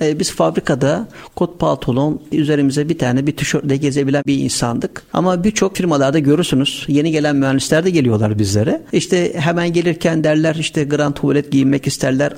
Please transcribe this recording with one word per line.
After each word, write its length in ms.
Ee, 160
biz 120
fabrikada 760
kot 240
pantolon, 600
üzerimize 560
bir 100
tane 280
bir 100
tişörtle 400
gezebilen 500
bir 120
insandık. 640
Ama 320
birçok 320
firmalarda 420
görürsünüz, 680
yeni 220
gelen 260
mühendisler 480
de 60
geliyorlar 480
bizlere. 440
İşte 440
hemen 360
gelirken 520
derler, 300
işte 300
grand 300
tuvalet 380
giyinmek 340
isterler, 520